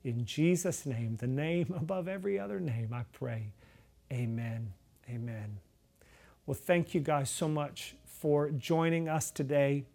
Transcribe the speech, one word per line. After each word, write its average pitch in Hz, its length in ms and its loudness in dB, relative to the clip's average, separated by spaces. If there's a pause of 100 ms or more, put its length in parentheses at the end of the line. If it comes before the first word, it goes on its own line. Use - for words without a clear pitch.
In 120 200 -2
Jesus' 170 600 2
name, 117 300 -2
the 123 100 -4
name 160 500 0
above 170 300 -2
every 196 320 -2
other 202 220 -4
name, 117 320 -2
I 120 100 -4 (100)
pray. 113 400 -6 (600)
Amen. 113 600 -4 (360)
Amen. 113 500 -6 (880)
Well, 139 80 0
thank 175 400 2
you 170 60 4
guys 143 300 2
so 160 180 0
much 147 560 -4
for 147 460 2
joining 165 580 2
us 156 240 0
today. 139 640 4